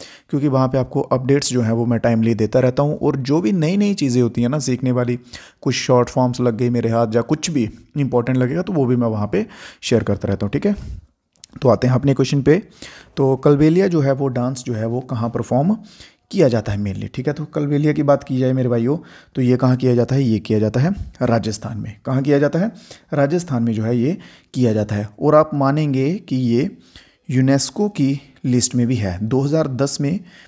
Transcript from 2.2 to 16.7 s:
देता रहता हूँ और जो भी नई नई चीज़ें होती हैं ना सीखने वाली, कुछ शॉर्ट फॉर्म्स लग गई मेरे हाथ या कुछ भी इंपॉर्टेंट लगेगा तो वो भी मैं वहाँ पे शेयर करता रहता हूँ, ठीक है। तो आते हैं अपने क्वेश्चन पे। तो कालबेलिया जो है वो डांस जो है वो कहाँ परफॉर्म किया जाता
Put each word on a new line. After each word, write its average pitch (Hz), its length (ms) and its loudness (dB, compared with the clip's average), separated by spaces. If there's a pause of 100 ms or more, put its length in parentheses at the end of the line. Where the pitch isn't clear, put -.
देता 107 260 0
रहता 127 240 2
हूँ 151 160 -2
और 143 160 0
जो 139 260 0
भी 208 100 0
नई 175 260 0
नई 202 160 2
चीज़ें 127 280 0
होती 120 200 0
हैं 120 80 0
ना 151 100 -2
सीखने 127 320 -2
वाली, 120 280 0 (420)
कुछ 135 140 -2
शॉर्ट 123 340 2
फॉर्म्स 127 320 0
लग 120 160 0
गई 120 120 0
मेरे 117 200 0
हाथ 117 260 2
या 117 60 4
कुछ 156 280 -4
भी 120 200 -2 (280)
इंपॉर्टेंट 123 400 0
लगेगा 127 240 0
तो 196 120 -6
वो 143 120 2
भी 123 100 2
मैं 120 120 0
वहाँ 107 240 -2
पे 208 140 0 (360)
शेयर 110 220 0
करता 101 240 -2
रहता 98 180 -2
हूँ, 101 60 -6
ठीक 139 140 -2
है। - 400 -4 (560)
तो 127 80 4
आते 113 180 2
हैं 127 60 4
अपने 135 200 2
क्वेश्चन 135 280 0
पे। 151 220 4 (540)
तो 135 180 2
कालबेलिया 156 520 4
जो 170 140 0
है 135 100 2
वो 139 160 -2
डांस 127 360 -4
जो 127 100 -6
है 110 120 -4
वो 117 140 -4
कहाँ 117 300 -6
परफॉर्म 143 480 0 (540)
किया 175 160 4
जाता 110 240 0